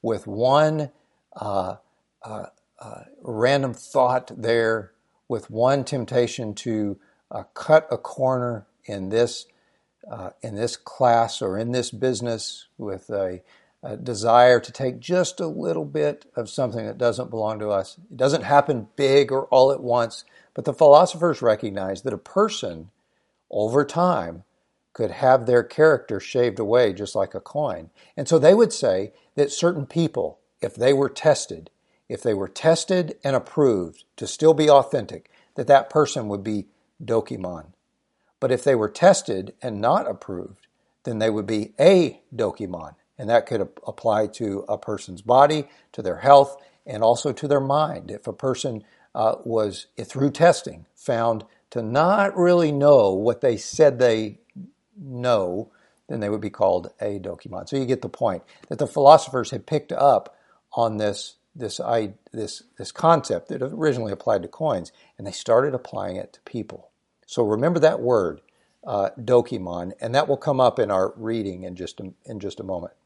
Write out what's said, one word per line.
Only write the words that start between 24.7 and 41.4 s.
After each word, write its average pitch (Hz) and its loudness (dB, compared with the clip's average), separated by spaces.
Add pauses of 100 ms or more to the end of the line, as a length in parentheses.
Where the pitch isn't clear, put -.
could 107 -4
have 127 2
their 120 4
character 139 0
shaved 120 -2
away 113 2
just 98 -10
like 98 -2
a 95 -10
coin. 92 -8 (260)
And 147 -8
so 165 4
they 156 8
would 226 4
say 101 -2 (220)
that 143 0
certain 156 -2
people, 131 -4 (220)
if - -6
they 127 2
were 139 2
tested, 90 -2 (380)
if - -10
they 113 0
were 98 -6
tested 165 0
and 139 0
approved 110 0 (120)
to 107 -10
still 156 4
be 151 4
authentic, 127 2 (260)
that 120 -6
that 139 4
person 139 0
would 101 -6
be 104 -4 (360)
dokimon. 95 -6 (680)
But 127 0
if 123 -2
they 139 4
were 107 0
tested 107 2
and 110 -10
not 143 0
approved, 92 -12 (360)
then 117 -6
they 113 0
would 104 -4